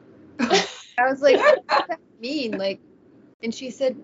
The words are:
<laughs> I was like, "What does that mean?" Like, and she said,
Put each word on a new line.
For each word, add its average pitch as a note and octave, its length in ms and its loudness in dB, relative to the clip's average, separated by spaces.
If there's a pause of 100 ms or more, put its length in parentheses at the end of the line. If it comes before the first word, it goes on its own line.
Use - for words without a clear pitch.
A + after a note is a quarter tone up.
(160)
<laughs> - 240 -18
I B3+ 680 0
was C4+ 140 -2
like, C5+ 140 6
"What C5+ 320 4
does - 200 0
that E4 120 -8 (200)
mean?" A#3 380 -6
Like, G3 220 -4 (600)
and A3+ 140 -6
she C4 160 -12
said, C4 340 -2